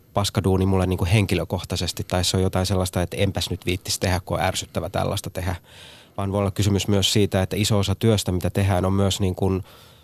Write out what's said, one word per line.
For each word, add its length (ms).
paskaduuni 520
mulle, 200
niin 120
kun, 100
henkilökohtaisesti, 960
tai 200
se 140
on 60
jotain 220
sellaista, 360
että 160
enpäs 320
nyt 160
viittis 340
tehdä, 260
kun 140
on 40
ärsyttävä 460
tällaista 400
tehdä, 260
vaan 140
voi 80
olla 120
kysymys 360
myös 260
siitä, 280
että 140
iso 240
osa 160
työstä, 360
mitä 180
tehdään, 360
on 80
myös, 260
niin 160
kun, 280